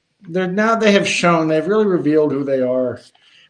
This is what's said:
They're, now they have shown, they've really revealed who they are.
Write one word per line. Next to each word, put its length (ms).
They're, 180
now 300
they 160
have 160
shown, 400
they've 180
really 200
revealed 460
who 120
they 160
are. 400